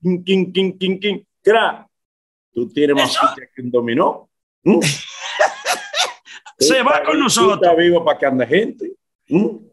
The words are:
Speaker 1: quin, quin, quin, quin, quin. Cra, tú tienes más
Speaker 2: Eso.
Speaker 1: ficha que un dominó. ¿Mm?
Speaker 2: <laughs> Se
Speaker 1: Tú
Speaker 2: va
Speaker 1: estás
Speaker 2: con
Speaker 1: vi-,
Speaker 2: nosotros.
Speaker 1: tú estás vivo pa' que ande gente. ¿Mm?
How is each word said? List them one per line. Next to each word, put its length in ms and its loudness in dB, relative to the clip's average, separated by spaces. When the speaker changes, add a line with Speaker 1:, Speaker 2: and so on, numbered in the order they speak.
Speaker 1:
quin, 220 -2
quin, 300 0
quin, 240 -2
quin, 220 -4
quin. 280 -6
Cra, 420 2
tú 180 -6
tienes 240 2
más 160 0
Speaker 2:
Eso. 160 -2
Speaker 1:
ficha 260 -6
que 80 -16
un 100 -8
dominó. 580 -2
¿Mm? 160 4
Speaker 2:
<laughs> 1800 -6
Se 220 2
Speaker 1:
Tú 60 0
Speaker 2:
va 80 2
Speaker 1:
estás 120 0
Speaker 2:
con 120 0
Speaker 1:
vi-, 60 2
Speaker 2:
nosotros. 360 2
Speaker 1:
tú 60 2
estás 120 4
vivo 280 4
pa' 120 0
que 80 -2
ande 220 0
gente. 460 -2
¿Mm? 300 0